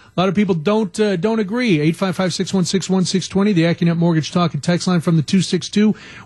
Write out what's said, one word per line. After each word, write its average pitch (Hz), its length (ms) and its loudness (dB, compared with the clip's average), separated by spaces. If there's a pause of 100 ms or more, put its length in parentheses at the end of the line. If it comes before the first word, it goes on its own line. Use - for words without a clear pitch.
(160)
A - 40 0
lot 185 100 2
of 170 60 -4
people 196 200 2
don't, 202 440 0
uh, 208 180 2
don't 220 220 0
agree. 214 420 0
Eight 160 140 2
five 190 200 -2
five, 185 180 -2
six - 200 -4
one 190 120 2
six, - 240 -2
one 185 160 2
six - 220 -2
twenty, 202 240 0
the 165 120 2
Accunet 170 340 0
Mortgage 170 340 0
Talk 175 220 0
and 147 100 -6
Text 175 240 -2
Line 180 140 2
from 165 160 0
the 156 40 2
two 190 200 0
six - 280 -4
two. 208 260 2 (300)